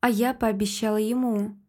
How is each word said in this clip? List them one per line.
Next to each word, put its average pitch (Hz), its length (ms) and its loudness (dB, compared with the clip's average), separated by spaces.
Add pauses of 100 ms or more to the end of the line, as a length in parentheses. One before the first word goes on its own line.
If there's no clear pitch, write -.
а 247 100 2
я 240 240 2
пообещала 214 640 0
ему. 214 580 0 (120)